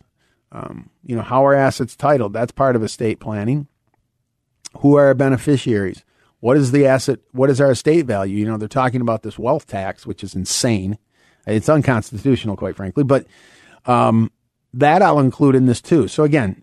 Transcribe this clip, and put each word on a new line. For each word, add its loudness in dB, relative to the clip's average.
Um, -16
you -6
know, -4
how 0
are 4
assets 0
titled? 0
That's -6
part 0
of -2
estate -4
planning. -6
Who 4
are 6
our 6
beneficiaries? -2
What 2
is 2
the 4
asset? 0
What 2
is 0
our 4
estate 0
value? -4
You -2
know, -4
they're -8
talking -2
about -4
this -14
wealth -4
tax, -10
which -12
is -12
insane. -2
It's -2
unconstitutional, 0
quite -8
frankly. -4
But, 0
um, 2
that 2
I'll 4
include 2
in 4
this 0
too. 0
So -2
again, 0